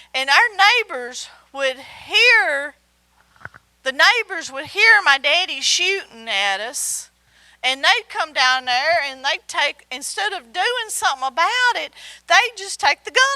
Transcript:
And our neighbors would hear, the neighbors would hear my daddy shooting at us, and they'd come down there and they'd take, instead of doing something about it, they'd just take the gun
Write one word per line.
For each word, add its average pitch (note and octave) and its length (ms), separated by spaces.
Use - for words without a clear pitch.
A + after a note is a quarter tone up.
And C4+ 140
our C#4 80
neighbors G4 720
would C4 260
hear, E4+ 960
the C4 100
neighbors F#4 600
would C4+ 140
hear G#4+ 360
my C#4 160
daddy C#4+ 420
shooting F4 680
at G3+ 320
us, - 500
and C4+ 200
they'd G4+ 260
come E4+ 240
down C4 340
there C#4 360
and C4+ 220
they'd D4+ 240
take, D#4 420
instead F#4+ 420
of B3+ 200
doing A4 360
something C4+ 380
about G#4 480
it, D4+ 180
they'd A4+ 280
just G4 220
take C#4+ 260
the A4 60
gun A#4+ 120